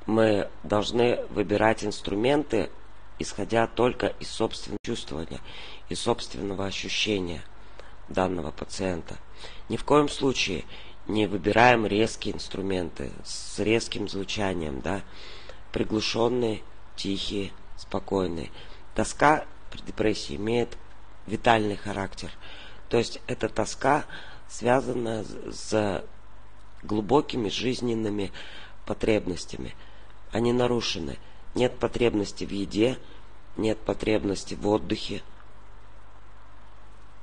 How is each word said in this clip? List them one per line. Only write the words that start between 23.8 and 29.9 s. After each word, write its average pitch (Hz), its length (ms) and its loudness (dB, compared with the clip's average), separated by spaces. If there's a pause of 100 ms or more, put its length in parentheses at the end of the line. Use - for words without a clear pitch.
связана 117 760 2
с, - 300 -8
с 104 520 2 (800)
глубокими 107 680 2
жизненными 110 840 0 (540)
потребностями. 95 880 0 (580)